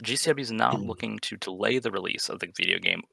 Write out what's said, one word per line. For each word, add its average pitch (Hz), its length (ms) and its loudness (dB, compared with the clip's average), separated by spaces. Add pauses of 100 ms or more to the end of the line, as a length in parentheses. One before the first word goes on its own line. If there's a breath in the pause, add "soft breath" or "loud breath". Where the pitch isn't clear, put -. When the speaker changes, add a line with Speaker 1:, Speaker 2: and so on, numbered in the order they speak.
Speaker 1:
"G 117 140 -2
C 160 140 2
W 139 120 2
is 113 100 -6
not 113 280 4
Speaker 2:
<clears throat> 101 60 -4
Speaker 1:
looking 110 340 -6
to - 160 -6
delay 104 420 0
the 120 120 -2
release 95 380 -4
of 87 120 -6
the 87 160 -6
video 90 220 4
game 90 240 2 (100)